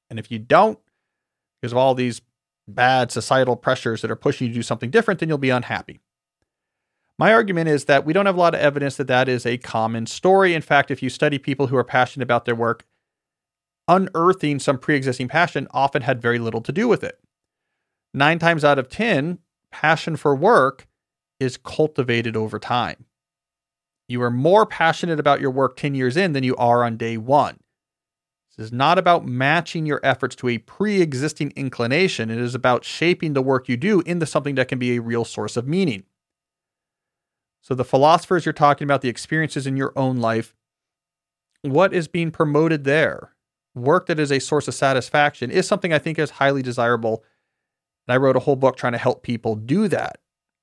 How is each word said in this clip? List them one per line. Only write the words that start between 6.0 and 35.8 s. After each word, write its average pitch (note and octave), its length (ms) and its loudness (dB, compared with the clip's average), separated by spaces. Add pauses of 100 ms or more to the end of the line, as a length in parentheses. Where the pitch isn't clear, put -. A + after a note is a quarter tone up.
My G3 140 4
argument F#3 360 2
is D3 160 0
that C#3+ 200 4
we D#3 80 0
don't G3 120 2
have F#3 120 0
a - 20 2
lot E3+ 160 4
of - 60 -2
evidence C#3+ 340 0
that C3 120 -4
that B2+ 220 2
is B2 160 -2
a A#2+ 120 -2
common A2+ 500 -4
story. F#3+ 460 4
In D#3 80 -4
fact, C#3+ 280 2
if C3 140 -8
you C3 60 -2
study D3 280 0
people C3+ 300 -2
who C3 100 0
are A#2+ 60 2
passionate C3 400 -2
about A#2+ 220 0
their A#2+ 100 -2
work, A#2 300 -4 (1040)
unearthing F3+ 680 2
some C3 220 -2
pre-existing C3 480 -2
passion D#3 440 -2
often C#3 300 0
had A#2+ 200 -2
very A#2+ 180 0
little A2+ 220 -4
to - 100 -16
do G#3 160 -2
with G3 160 2
it. - 160 -10 (920)
Nine D3+ 260 2
times E3 240 0
out C#3+ 160 4
of B2+ 100 -4
ten, F3 500 -2 (320)
passion D#3+ 440 0
for D3 180 0
work D3 540 2 (520)
is C3 180 -4
cultivated A#2+ 800 -2
over G#2+ 240 -6
time. A#2 460 -4 (1040)
You B2 140 -4
are A#2+ 100 0
more E3+ 340 4
passionate E3 540 -2
about C#3+ 220 2
your C3+ 100 -2
work C3 240 0
ten C#3+ 200 -4
years B2+ 200 0
in F3+ 180 0
than C3+ 100 -2
you B2+ 140 0
are A#2+ 260 4
on A#2 140 -2
day A2+ 200 -4
one. A#2+ 420 0 (960)
This A2 120 -12
is A#2 60 -14
not D3 240 2
about F3 280 4
matching D3+ 600 -2
your D3 180 -4
efforts B2+ 340 -2
to B2 120 -4
a A#2 80 -2
pre-existing D#3 960 -2
inclination. C3 760 -2
It A2+ 100 -6
is B2 160 -4
about B2 280 0
shaping E3 500 -2
the C3+ 80 0
work C3 280 0
you A#2+ 80 -2
do F3+ 240 0
into E3+ 240 -4
something C#3+ 300 -4
that B2+ 120 0
can C3 120 -4
be B2 160 0
a A#2+ 60 -2
real A#2 220 -2
source G#2+ 320 -8
of B2 120 -4
meaning. D3+ 360 -2 (1600)